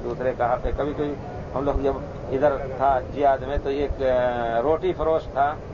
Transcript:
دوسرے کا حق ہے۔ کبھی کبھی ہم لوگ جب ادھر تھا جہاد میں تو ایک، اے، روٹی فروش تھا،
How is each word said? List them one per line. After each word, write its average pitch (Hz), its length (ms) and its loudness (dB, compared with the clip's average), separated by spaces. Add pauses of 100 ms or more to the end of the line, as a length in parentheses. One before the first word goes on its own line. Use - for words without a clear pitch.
دوسرے 123 340 -2
کا 120 160 2
حق 120 120 -2
ہے۔ 123 120 0
کبھی 143 160 -2
کبھی 147 200 -2 (420)
ہم 131 80 0
لوگ 139 100 2 (100)
جب 135 100 2 (380)
ادھر 139 240 4 (220)
تھا 131 220 4 (140)
جہاد 139 240 4
میں 131 260 -4
تو 143 60 -2
ایک، 139 320 -2
اے، 123 600 2
روٹی 160 320 2
فروش 156 300 0
تھا، 143 300 0 (200)